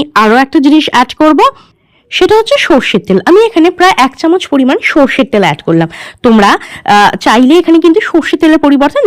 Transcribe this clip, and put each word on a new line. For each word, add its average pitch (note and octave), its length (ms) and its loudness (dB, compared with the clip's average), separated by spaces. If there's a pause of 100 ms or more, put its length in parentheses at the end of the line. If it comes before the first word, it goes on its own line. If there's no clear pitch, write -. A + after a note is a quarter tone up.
(160)
আরও G#3+ 200 2
একটা C4+ 240 -2
জিনিস C#4+ 340 2
অ্যাড B3+ 200 -2
করব, D#4 280 2 (720)
সেটা F#4 280 0
হচ্ছে A4+ 200 -2
সর্ষের B3+ 480 -2
তেল। F#3+ 100 0 (120)
আমি F#4+ 180 4
এখানে E4+ 240 0
প্রায় F4+ 260 0
এক C4 220 0
চামচ E4+ 280 -2
পরিমাণ C4+ 340 -2
সর্ষের - 500 -2
তেল G3+ 160 0
অ্যাড D3+ 200 -4
করলাম। E3 220 -2 (340)
তোমরা, A3 300 2
আহ, - 580 0 (140)
চাইলে B3 320 2
এখানে E4 220 2
কিন্তু E4 220 2
সর্ষের - 380 -4
তেলের D#4+ 260 2
পরিবর্তে C#4+ 420 0